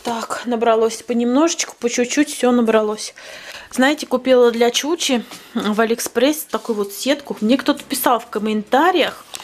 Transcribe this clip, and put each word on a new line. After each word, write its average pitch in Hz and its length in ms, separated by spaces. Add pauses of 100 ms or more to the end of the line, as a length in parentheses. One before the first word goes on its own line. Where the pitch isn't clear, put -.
Так, 226 420
набралось 226 560
понемножечку, 247 760
по 240 100
чуть-чуть 254 400
всё 247 220
набралось. 220 640 (560)
Знаете, 285 340
купила 247 460
для 233 180
Чучи 269 560 (300)
в 214 260
Алиэкспресс 240 600
такую - 320
вот 202 180
сетку. 269 480
Мне 226 160
кто-то - 260
писал 262 360
в - 80
комментариях, 220 1000 (180)